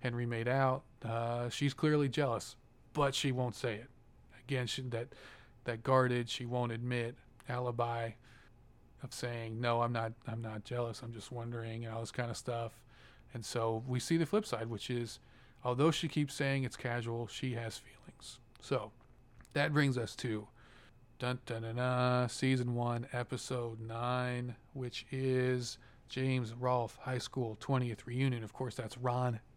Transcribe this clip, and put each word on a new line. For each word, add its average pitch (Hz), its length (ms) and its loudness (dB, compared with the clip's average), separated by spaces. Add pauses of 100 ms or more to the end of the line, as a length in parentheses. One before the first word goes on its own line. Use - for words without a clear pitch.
Henry 120 240 0
made 117 240 0
out. 135 340 4 (220)
Uh, 117 460 0
she's 139 240 2
clearly 151 340 4
jealous, 123 480 0 (380)
but 139 200 4
she 135 180 2
won't 123 220 0
say 117 200 -2
it. 117 140 -10 (600)
Again, 127 180 0
she, 123 140 -4
that, 120 280 -4 (560)
that 117 180 -4
guarded, 123 480 6
she - 160 -6
won't 120 260 0
admit, 120 440 -2 (340)
alibi 117 640 -2 (880)
of 131 100 -10
saying, 117 480 -6
"No, 117 220 4
I'm 120 100 2
not, 113 220 0 (120)
I'm 113 140 -4
not 107 240 -6
jealous, 120 380 -4
I'm 117 100 -8
just 113 180 -12
wondering," 117 540 -6
and 113 80 -6
all 113 80 -4
this 113 100 -6
kind 120 200 -4
of 117 80 -6
stuff. 117 420 -6 (540)
And 117 100 -8
so 113 420 0
we 127 140 0
see - 160 2
the 165 80 4
flip 208 220 0
side, 113 220 -4
which 113 200 -6
is, 120 300 -2 (440)
although 127 280 4
she 156 180 0
keeps 143 240 0
saying 135 320 2
it's 120 120 -6
casual, 117 500 -2
she 127 260 -4
has 113 240 -4
feelings. - 600 -18 (240)
So 107 300 -2 (600)
that 147 220 2
brings 139 240 6
us 113 180 -4
to 107 320 -2 (680)
dun, 123 280 -2
dun, 113 160 -4
dun, 117 140 -4
dun, 123 520 4
season 123 460 4
one, 120 380 0
episode 120 680 -4
nine, 123 760 -2 (160)
which 127 400 -6
is 127 640 2 (300)
James 127 460 0
Rolfe 123 480 2
High 127 160 0
School 117 420 -4
twentieth 123 460 0
reunion. 123 360 2
Of 107 100 -8
course, 127 220 -4
that's 113 240 -6
Ron 123 420 2 (160)